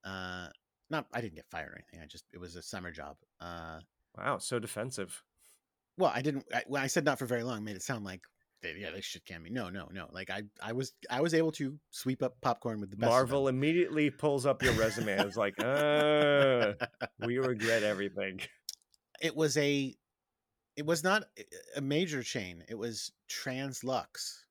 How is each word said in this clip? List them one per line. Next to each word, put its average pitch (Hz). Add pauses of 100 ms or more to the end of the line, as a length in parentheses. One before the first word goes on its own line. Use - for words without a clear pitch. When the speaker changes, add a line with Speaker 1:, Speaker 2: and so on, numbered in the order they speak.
Speaker 1:
Uh, 92 (420)
not, 151
I 120
didn't 95
get -
fired 78
or -
anything. -
I 80
just, -
it 87
was 87
a 87
summer 90
job. 73 (220)
Uh, 82 (380)
Speaker 2:
Wow, 113
so 120
defensive. 107 (720)
Speaker 1:
Well, 175
I 123
didn't, 139
I, 120
when 139
I 139
said 151
"not 143
for 135
very 120
long," 120
it -
made 107
it 92
sound 110
like, 92 (400)
"They, 85
yeah, 95
they 95
shit -
canned 85
me." 82
No, 113
no, 90
no. 92
Like, 92
I, 98 (180)
I 107
was, 127 (160)
I 123
was 165
able 160
to 143 (140)
sweep -
up -
popcorn 117
with 98
the 98
best 117
of 117
Speaker 2:
Marvel 135
Speaker 1:
them. 127
Speaker 2:
immediately 151
pulls 139
up 135
your 127
resume 110
and 104
is 101
like, 101
Speaker 1:
<laughs> -
Speaker 2:
"Uh, 143 (460)
we 120
regret 117
everything." 98 (840)
Speaker 1:
It 160
was 147
a, 143 (800)
it 147
was 156
not 196 (140)
a, 104 (340)
a 143
major 147
chain. 90
It 113
was 113 (180)
Translux. 131 (120)